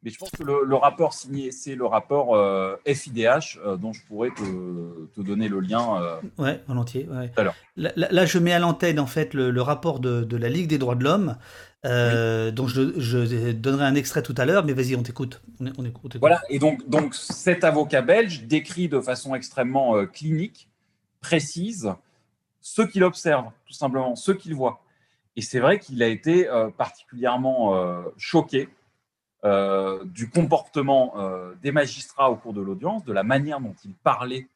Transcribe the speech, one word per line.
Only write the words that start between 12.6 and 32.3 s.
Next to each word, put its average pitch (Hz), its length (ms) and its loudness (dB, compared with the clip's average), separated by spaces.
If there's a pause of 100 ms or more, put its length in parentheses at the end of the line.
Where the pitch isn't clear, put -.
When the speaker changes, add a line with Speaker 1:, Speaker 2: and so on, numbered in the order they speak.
Speaker 2:
je, 131 320 0
je 120 520 0
donnerai 135 340 0
un 135 80 4
extrait 139 300 0
tout 127 160 -6
à 127 60 2
l'heure, 175 200 4
mais 143 80 0
vas-y, 127 220 0
on 120 80 -2
t'écoute. 120 400 -8 (160)
On 127 80 -6
est, 131 100 -8
on 127 80 -8
est, 117 80 -8 (100)
on 131 60 -12
t'écoute. 127 100 -12
Speaker 1:
Voilà, 160 300 6
et - 80 -2
donc, - 320 2
donc 147 240 2
cet - 500 -2
avocat 151 380 2
belge 165 440 2
décrit 156 440 -2
de 139 100 2
façon 127 360 -4
extrêmement, 127 600 0
euh, 101 120 2
clinique, 156 600 -4 (540)
précise, 165 680 -2 (680)
ce - 220 0
qu'il 190 200 2
observe, 156 420 2 (200)
tout - 80 -20
simplement, 127 420 -2
ce 190 160 -2
qu'il 190 220 -4
voit. 127 300 -4 (520)
Et 117 60 -8
c'est 123 180 -4
vrai 165 200 4
qu'il 123 240 -2
a 113 40 4
été, 156 400 2
euh, 113 220 0
particulièrement, 123 1040 0
euh, 87 280 -2 (120)
choqué, 139 540 0 (720)
euh, 98 640 0
du 92 240 -10
comportement, 139 880 2
euh, 92 360 -6 (100)
des 139 80 -2
magistrats 139 580 0
au 117 60 0